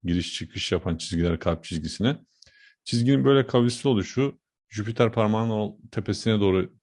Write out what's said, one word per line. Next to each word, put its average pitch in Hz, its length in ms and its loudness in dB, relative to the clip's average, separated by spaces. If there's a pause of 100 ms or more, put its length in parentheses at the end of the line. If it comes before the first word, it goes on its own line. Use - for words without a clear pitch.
giriş 85 300 -2
çıkış - 380 -8
yapan 90 240 -2
çizgiler 85 420 -2
kalp 82 260 -4
çizgisine. 87 520 -4 (680)
Çizginin 131 400 2
böyle 135 220 6
kavisli 120 420 2
oluşu, 127 500 0 (320)
Jüpiter 110 420 0
parmağının 110 380 0
o 107 280 -4 (120)
tepesine 107 500 0
doğru 95 320 2 (100)